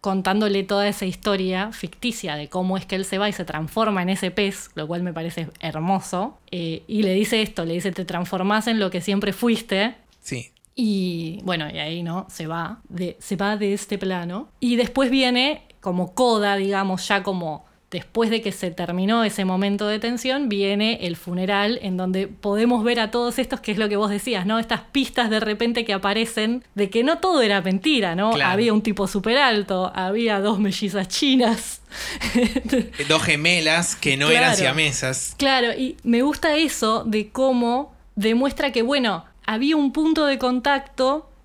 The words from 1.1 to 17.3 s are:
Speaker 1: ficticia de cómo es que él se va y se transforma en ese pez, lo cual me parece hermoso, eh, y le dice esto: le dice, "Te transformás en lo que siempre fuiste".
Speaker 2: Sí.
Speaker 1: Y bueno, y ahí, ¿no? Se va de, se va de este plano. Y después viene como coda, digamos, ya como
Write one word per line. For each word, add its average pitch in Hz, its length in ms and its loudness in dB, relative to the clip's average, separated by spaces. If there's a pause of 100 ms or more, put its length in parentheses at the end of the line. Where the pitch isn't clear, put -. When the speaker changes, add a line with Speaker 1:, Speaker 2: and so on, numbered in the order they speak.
Speaker 1:
ficticia 202 640 -6
de 147 120 -10
cómo 185 280 -2
es 185 80 -6
que 190 120 -4
él 190 100 -4
se 190 100 -4
va 208 140 0
y - 20 -8
se 180 140 -8
transforma 185 560 -2
en 180 80 0
ese 190 200 -2
pez, 196 440 -2
lo 151 120 -6
cual 175 160 -6
me 180 120 -6
parece 165 340 -6 (120)
hermoso, 185 800 -4 (120)
eh, 165 360 -6
y 214 180 0
le 185 100 2
dice 214 260 2
esto: 208 240 -4
le 165 100 -2
dice, 180 180 -2
"Te 185 120 -6
transformás 185 600 0
en 226 140 2
lo 185 100 2
que 180 100 -2
siempre 202 320 0
fuiste". 226 640 0 (260)
Speaker 2:
Sí. - 300 -10 (240)
Speaker 1:
Y 185 680 -2
bueno, 165 280 -2
y 151 80 -8
ahí, 160 240 -4
¿no? 170 280 -6
Se 160 160 -10
va 165 420 -6
de, 180 300 -6
se - 180 -6
va 202 200 0
de 202 160 0
este 202 260 -4
plano. 185 500 -4 (120)
Y 240 160 2
después 247 340 2
viene 254 520 2 (180)
como 180 340 -2
coda, 208 420 4
digamos, 190 520 -2
ya 202 140 4
como 175 440 -4 (240)